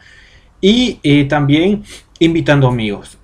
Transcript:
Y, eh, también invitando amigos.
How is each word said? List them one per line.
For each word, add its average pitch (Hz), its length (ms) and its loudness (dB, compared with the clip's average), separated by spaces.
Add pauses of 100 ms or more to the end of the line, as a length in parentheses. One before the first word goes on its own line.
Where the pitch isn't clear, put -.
(600)
Y, 233 440 0
eh, 143 220 2
también 151 580 0 (340)
invitando 147 500 2
amigos. 107 560 -6